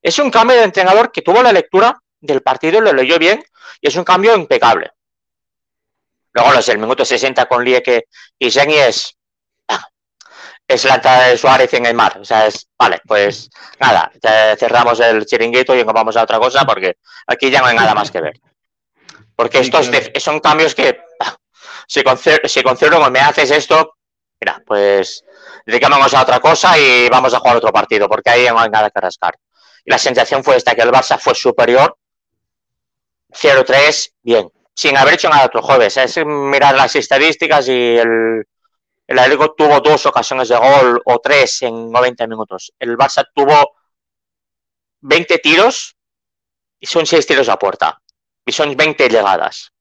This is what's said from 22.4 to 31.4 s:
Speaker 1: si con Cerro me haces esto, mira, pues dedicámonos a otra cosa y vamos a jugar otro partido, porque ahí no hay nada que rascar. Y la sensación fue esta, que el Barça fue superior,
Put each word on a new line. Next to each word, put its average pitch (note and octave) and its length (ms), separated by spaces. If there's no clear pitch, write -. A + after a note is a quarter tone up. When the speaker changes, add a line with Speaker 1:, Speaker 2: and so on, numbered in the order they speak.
Speaker 1:
si C3 160
con B2+ 140
Cerro D3 340
me B2+ 100
haces C#3+ 300
esto, D#3 460
mira, - 260
pues G2+ 580
dedicámonos C3+ 500
a C3 80
otra B2+ 160
cosa D#3+ 400
y B2 300
vamos B2+ 260
a B2 40
jugar A#2+ 180
otro A2+ 160
partido, G#2 360
porque G#2+ 220
ahí A#2+ 180
no A#2 120
hay A2+ 80
nada G#2+ 220
que G2+ 100
rascar. F2+ 380
Y - 60
la B2+ 80
sensación C3 460
fue C3+ 120
esta, A#2+ 180
que A2+ 80
el A#2+ 100
Barça C3 260
fue - 160
superior, B2+ 640